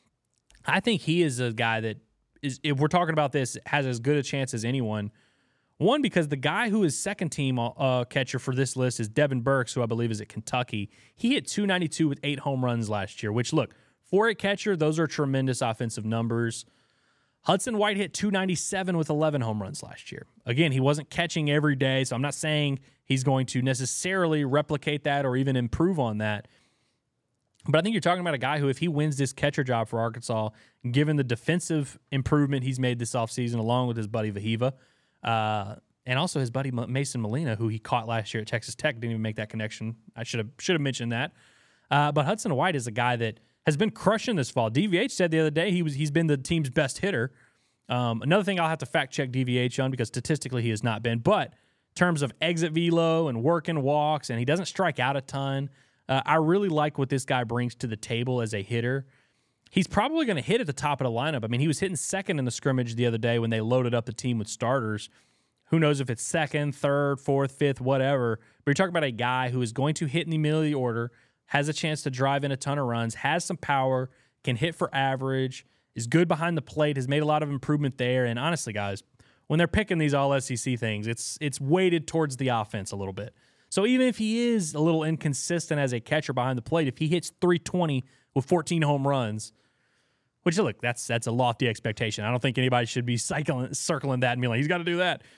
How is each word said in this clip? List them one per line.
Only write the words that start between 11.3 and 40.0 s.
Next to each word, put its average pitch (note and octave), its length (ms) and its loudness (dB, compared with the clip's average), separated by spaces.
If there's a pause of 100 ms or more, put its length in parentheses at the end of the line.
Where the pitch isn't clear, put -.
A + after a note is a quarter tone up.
hit G3 140 -2
two G3+ 180 -2
ninety-two F3+ 440 2
with C#3 140 -4
eight C#3+ 160 -2
home C3 260 -2
runs A#2 240 0
last G2+ 340 -4
year, G#2+ 80 -2
which, A#2+ 220 0
look, C#3+ 200 0 (300)
for G#3 240 2
a A3 80 0
catcher, G3+ 400 -2
those D#3 240 2
are D#3+ 80 2
tremendous C3+ 540 0
offensive A2+ 440 -4
numbers. A2+ 600 0 (760)
Hudson G3+ 360 0
White G#3 200 2
hit G3 160 -2
two G#3 180 -2
ninety-seven F#3 680 0
with D#3 120 0
eleven D3+ 320 2
home G#2+ 200 -2
runs F#2+ 220 -10
last - 280 -18
year. - 160 -14 (180)
Again, C3+ 260 2
he C3 80 0
wasn't C#3+ 300 2
catching E3 400 -2
every D3 260 4
day, C3 300 2
so B2+ 100 -4
I'm A#2+ 60 -2
not C#3+ 140 -2
saying D3 440 0 (240)
he's C3 220 0
going C3 220 2
to B2+ 140 -2
necessarily D3+ 840 0
replicate D3 580 0
that C#3+ 220 0
or B2+ 100 0
even C3+ 220 2
improve D#3+ 420 0
on A2 200 0
that. G#2+ 280 -2 (1200)
But D3 120 10
I - 20 4
think G#3+ 120 2
you're F#3+ 80 2
talking F3+ 200 4
about E3+ 140 0
a B2+ 40 0
guy C#3 200 0
who, C#3 100 2
if C3 80 2
he E3+ 100 0
wins D3 300 0
this C3+ 160 2
catcher C#3+ 300 0
job A#2 260 0
for A#2 100 -2
Arkansas, A2+ 500 -2 (400)
given D3 280 2
the C#3 60 4
defensive D3+ 760 -2 (120)
improvement C#3 520 2
he's C3 160 -2
made B2 200 0
this A#2 120 -4
offseason A#2 440 -2
along A#2 320 2
with A#2 100 -2
his G#2+ 100 -2
buddy G#2+ 240 -2
Vahiva, A2+ 420 -2 (500)
uh, G#2+ 520 -2 (300)
and B2+ 140 0
also D#3+ 220 -2
his A#2+ 100 -2
buddy C3+ 180 -4
M-, A#2+ 220 -4
Mason C3 300 -2
Molina, A#2 340 -2
who A2 140 -2
he A2 100 -4
caught A2+ 280 -2
last A2+ 260 -4
year A2+ 80 -4
at G#2+ 60 -10
Texas - 280 -6
Tech, D3 200 -2
didn't A#2 160 -6
even A2+ 100 -4
make G#2+ 160 -4
that G#2+ 120 -6
connection. A2 460 -8 (200)